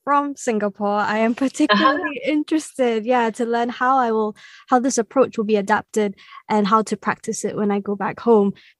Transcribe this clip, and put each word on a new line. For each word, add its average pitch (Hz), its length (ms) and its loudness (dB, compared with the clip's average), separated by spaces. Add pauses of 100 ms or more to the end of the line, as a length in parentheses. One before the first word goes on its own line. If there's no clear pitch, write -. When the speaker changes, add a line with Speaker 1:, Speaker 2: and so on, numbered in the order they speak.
Speaker 1:
from 285 320 0
Singapore, 208 640 -2
I 208 200 -2
am 226 180 0
particularly 302 840 0
Speaker 2:
Uh-huh. - 140 -4
Speaker 1:
interested, 262 720 -2
yeah, 240 240 0
to 233 140 -6
learn 233 240 -2
how 254 280 0
I 247 140 2
will, 214 260 -2 (320)
how 254 120 4
this 247 180 0
approach 233 400 2
will 220 60 -2
be 214 100 2
adapted 202 600 0 (320)
and 214 180 2
how 220 160 4
to 214 140 -4
practice - 480 -6
it 202 120 -6
when 202 140 0
I 202 80 0
go 202 160 -6
back 202 240 -6
home. 202 360 4 (260)